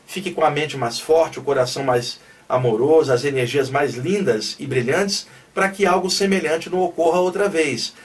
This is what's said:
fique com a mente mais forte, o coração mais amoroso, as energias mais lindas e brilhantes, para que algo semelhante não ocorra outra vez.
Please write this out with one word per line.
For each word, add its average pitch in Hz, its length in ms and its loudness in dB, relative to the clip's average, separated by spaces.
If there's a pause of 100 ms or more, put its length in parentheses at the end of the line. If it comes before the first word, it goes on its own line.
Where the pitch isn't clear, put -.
fique 185 240 -8
com 156 140 0
a 151 40 6
mente 147 280 -4
mais 131 200 -4
forte, 160 420 2
o - 40 -10
coração 135 400 0
mais 123 380 -2 (260)
amoroso, 131 640 2
as 123 140 2
energias 131 440 0
mais 135 260 0
lindas 127 640 -2
e 143 80 -12
brilhantes, 135 600 -2 (260)
para 196 140 0
que 196 180 -2
algo 180 240 2
semelhante 175 600 0
não 180 100 -2
ocorra 170 400 2
outra 190 300 0
vez. 151 440 -2 (120)